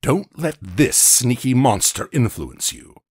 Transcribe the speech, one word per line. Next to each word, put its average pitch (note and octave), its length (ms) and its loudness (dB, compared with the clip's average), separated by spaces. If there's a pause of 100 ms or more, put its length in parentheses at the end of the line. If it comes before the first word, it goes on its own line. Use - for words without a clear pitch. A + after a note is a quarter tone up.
Don't - 380 -4
let D#3 200 -4
this F#2+ 380 0
sneaky B2 560 2
monster B2 580 0
influence F#2 640 -4
you. - 220 -20 (140)